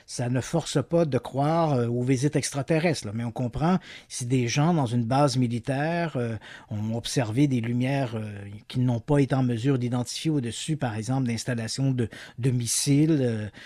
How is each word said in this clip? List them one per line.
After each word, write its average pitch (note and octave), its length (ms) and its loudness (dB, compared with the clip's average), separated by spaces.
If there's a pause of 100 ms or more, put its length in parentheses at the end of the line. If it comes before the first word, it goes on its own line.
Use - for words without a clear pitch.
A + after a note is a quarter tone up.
ça B2 220 -4
ne B2+ 120 2
force D3+ 420 0
pas E3+ 220 2
de B2+ 140 0
croire, D3+ 560 0
euh, A#2+ 120 2
aux B2 160 0
visites C3+ 340 2
extraterrestres, D3+ 720 0
là. G2+ 80 -8
Mais A#2 100 -4
on A#2+ 60 -4
comprend C3 480 0 (300)
si - 160 -8
des B2 240 2
gens D3 240 2
dans D3 140 2
une A#2+ 180 0
base C3 320 4
militaire, C#3 800 -2
euh, A#2 200 -2 (340)
ont A2 260 -2
observé A#2+ 500 0
des B2+ 140 2
lumières, A#2+ 540 0
euh, G#2+ 240 -6 (300)
qu'ils B2+ 180 0
n'ont A#2+ 140 2
pas D3 180 2
été C#3 160 2
en C3 80 2
mesure B2 360 2
d'identifier B2 520 -2
au-dessus, D3 480 -2
par A#2 180 -4
exemple, B2+ 320 0
d'installations A#2 640 -2
de, B2 180 0 (300)
de B2+ 120 2
missiles, C#3 680 2
euh, A2 280 0 (180)